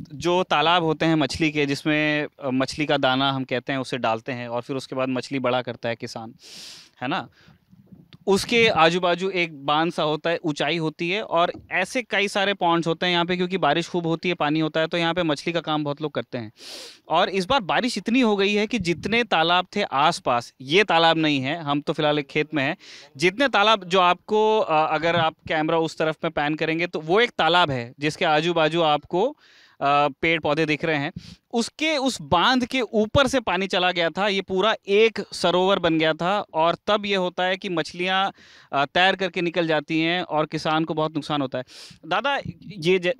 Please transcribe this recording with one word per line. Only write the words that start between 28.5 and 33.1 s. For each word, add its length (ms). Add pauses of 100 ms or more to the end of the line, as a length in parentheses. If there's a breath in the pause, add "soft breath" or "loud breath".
बाजू 280
आपको, 560 (440 soft breath)
अ, 260 (140)
पेड़ 180
पौधे 260
दिख 200
रहे 120
हैं। 140 (420 loud breath)
उसके, 440
उस 240
बांध 440
के 160
ऊपर 460